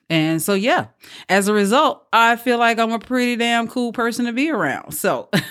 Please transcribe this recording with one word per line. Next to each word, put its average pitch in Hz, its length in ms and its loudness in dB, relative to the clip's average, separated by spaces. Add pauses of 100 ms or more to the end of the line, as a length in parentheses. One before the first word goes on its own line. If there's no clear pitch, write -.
And 160 320 0
so, 202 120 -2
yeah, 226 340 0 (420)
as 190 180 2
a 214 60 2
result, 214 600 2
I 226 220 4
feel 240 240 0
like 233 180 2
I'm 226 140 0
a 226 80 -4
pretty 247 360 -2
damn 233 320 0
cool 240 260 -4
person 240 320 -2
to 240 80 -4
be 285 180 -2
around. 151 420 -4
So, 147 360 -2 (220)